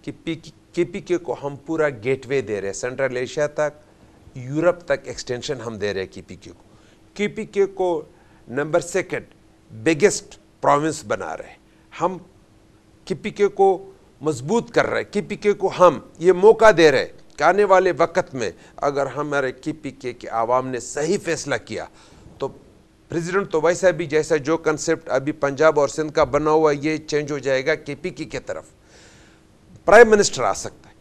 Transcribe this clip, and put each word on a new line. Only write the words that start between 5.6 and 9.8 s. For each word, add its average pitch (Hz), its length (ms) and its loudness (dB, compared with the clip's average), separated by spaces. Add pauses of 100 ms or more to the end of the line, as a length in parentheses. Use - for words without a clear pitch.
ہم 113 160 -10
دے 101 160 -4
رہے 95 80 -4
ہیں 92 60 -6
کے - 200 -18
پی 95 80 -16
کے - 140 -20
کو۔ - 140 -20 (500)
کے 202 140 -4
پی 208 180 -8
کے 196 200 0
کو 180 360 -2 (460)
نمبر 151 320 -2
سیکنڈ - 460 -6 (460)
بگیسٹ 151 680 0 (220)